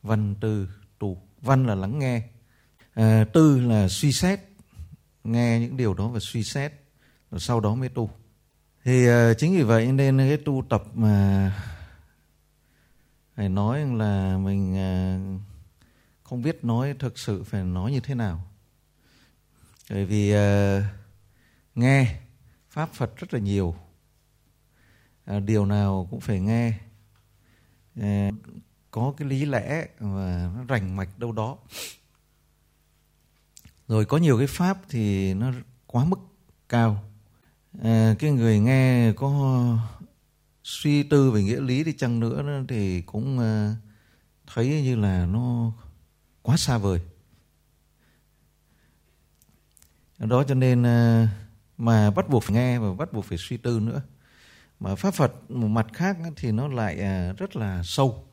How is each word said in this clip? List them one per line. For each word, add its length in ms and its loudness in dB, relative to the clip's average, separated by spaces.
Văn 360 0
tư 260 -4
tu. 220 -8
Văn 240 2
là 100 0
lắng 240 -4
nghe. 240 -2
À, 400 4
tư 260 8
là 280 4
suy 240 0
xét. 280 0
Nghe 360 2
những 180 -4
điều 160 0
đó 140 -2
và 140 -4
suy 220 -6
xét. 300 -6
Rồi 80 -8
sau 200 0
đó 160 2
mới 140 -6
tu. 200 -6
Thì, 240 4
ờ, 260 6
chính 200 2
vì 100 4
vậy 280 4
nên 260 2
cái 200 2
tu 320 -4
tập 140 0
mà 580 4
phải 140 -2
nói 360 0
là 520 0
mình, 380 -2
ờ, 440 -2
không 180 -8
biết 240 -6
nói 340 -2
thực 200 -8
sự 240 -6
phải 200 -6
nói 280 -4
như 80 -2
thế 160 -8
nào. 320 -6
Bởi 160 -4
vì, 260 0
ờ, 520 2
nghe 440 2
Pháp 240 -8
Phật 240 -6
rất 160 -12
là 60 -2
nhiều. 360 -2
À, 140 -4
điều 260 0
nào 460 0
cũng 100 -10
phải 180 -4
nghe. 340 0
À, 300 0
có 220 -2
cái 100 -8
lý 180 -2
lẽ 420 -4
và 560 -4
nó 120 -10
rành 280 -2
mạch 240 -8
đâu 120 -8
đó. 260 -6
Rồi 180 0
có 120 0
nhiều 200 4
cái 100 0
Pháp 300 -2
thì 440 -2
nó 180 -4
quá 180 0
mức 140 0
cao. 340 2
À, 360 4
cái 120 0
người 280 4
nghe 540 4
có 640 0
suy 400 0
tư 280 4
về 120 2
nghĩa 160 0
lý 240 -2
đi 100 -4
chăng 260 -2
nữa 240 -2
đó, 240 -4
thì 340 -2
cũng, 380 -6
ờ, 360 0
thấy 300 0
như 120 0
là 300 0
nó 460 -2
quá 160 2
xa 200 0
vời. 220 0
Đó 260 2
cho 120 0
nên, 280 4
ờ, 440 4
mà 340 4
bắt 180 -2
buộc 140 2
phải 100 -4
nghe 260 0
và 140 -4
bắt 200 -8
buộc 120 -6
phải 120 -8
suy 200 -10
tư 220 -2
nữa. 220 -4
Mà 160 -4
Pháp 180 -4
Phật 380 -2
một 160 -2
mặt 260 0
khác 300 -4
á, 120 -10
thì 160 -6
nó 160 -2
lại, 320 -4
à, 380 -4
rất 180 -10
là 280 -6
sâu. 500 -2